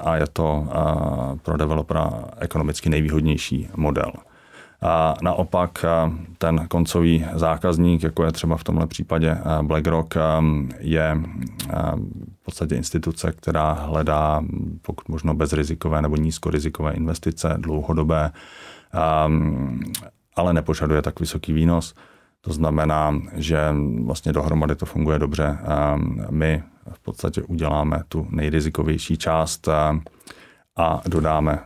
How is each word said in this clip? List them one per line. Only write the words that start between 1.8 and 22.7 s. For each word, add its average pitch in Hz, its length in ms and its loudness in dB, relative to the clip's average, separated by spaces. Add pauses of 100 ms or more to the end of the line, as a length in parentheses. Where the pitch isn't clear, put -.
ekonomicky 76 500 -2
nejvýhodnější 76 880 0
model. 76 360 0 (720)
A 80 400 4
naopak, 87 640 0
a, 82 280 4 (260)
ten 82 300 2
koncový 82 640 4
zákazník, 82 680 2
jako 82 220 0
je 80 80 2
třeba 82 240 0
v - 80 -6
tomhle 82 220 0
případě, 80 440 0
a, 78 320 0
BlackRock, 80 540 0
a, 80 280 4 (340)
je, 78 400 0 (520)
a, 80 260 -2 (440)
v - 40 -20
podstatě 76 320 -4
instituce, 80 560 -2
která 78 400 0
hledá 76 720 0 (400)
pokud - 260 -10
možno 78 260 0
bezrizikové 76 680 0
nebo 76 140 0
nízkorizikové 78 760 -2
investice, 80 640 -2
dlouhodobé, 78 720 0 (640)
a, 80 380 2 (1080)
ale 87 160 4
nepožaduje 80 500 2
tak - 180 -4
vysoký 80 320 -4
výnos. 82 420 2 (460)
To 87 120 -6
znamená, 76 680 2 (140)